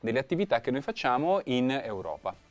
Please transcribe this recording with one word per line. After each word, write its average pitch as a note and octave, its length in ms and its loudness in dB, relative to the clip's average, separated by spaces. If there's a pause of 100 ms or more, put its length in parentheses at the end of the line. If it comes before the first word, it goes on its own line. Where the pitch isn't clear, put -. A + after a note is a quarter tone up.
delle A2+ 180 0
attività E3 400 2
che B2 100 -2
noi C3 120 0
facciamo D#3 640 0
in B2+ 260 2
Europa. F#2+ 640 -4 (140)